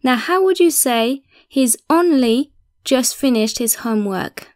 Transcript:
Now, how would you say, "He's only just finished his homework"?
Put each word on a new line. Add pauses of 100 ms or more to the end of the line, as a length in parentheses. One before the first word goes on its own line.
Now,
how
would
you
say, (240)
"He's (120)
only (320)
just
finished
his
homework"?